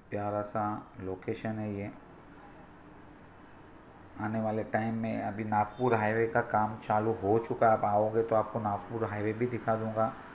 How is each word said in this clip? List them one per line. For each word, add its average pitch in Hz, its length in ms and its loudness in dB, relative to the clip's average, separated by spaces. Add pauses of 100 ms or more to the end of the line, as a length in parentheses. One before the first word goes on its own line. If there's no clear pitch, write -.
(100)
प्यारा 104 320 -2
सा 107 580 -4
लोकेशन 95 480 -6
है 107 260 -4
ये। 101 160 -6 (2250)
आने 110 200 -2
वाले 110 240 0
time 113 300 0
में 113 280 -2
अभी 107 220 -4
नागपुर 107 500 2
हाईवे 110 320 2
का 117 140 2
काम 110 360 0
चालू 110 360 2
हो 104 260 4
चुका 123 280 2
है, 110 60 8
आप 107 120 2
आओगे 107 380 4
तो 113 140 2
आपको 110 240 0
नागपुर 107 440 -2
हाईवे 104 280 -2
भी 113 140 0
दिखा 113 300 0
दूंगा। 110 380 0 (200)